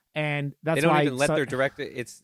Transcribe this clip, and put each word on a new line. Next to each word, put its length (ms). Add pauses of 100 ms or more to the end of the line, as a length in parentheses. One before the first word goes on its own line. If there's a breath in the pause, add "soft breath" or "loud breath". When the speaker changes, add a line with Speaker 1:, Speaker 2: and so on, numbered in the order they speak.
(160)
Speaker 1:
And 380 (100)
that's 140
Speaker 2:
They 40
don't 120
Speaker 1:
why 80
Speaker 2:
even 160
let 100
Speaker 1:
so 80
Speaker 2:
their 100
director, 360
it's, 420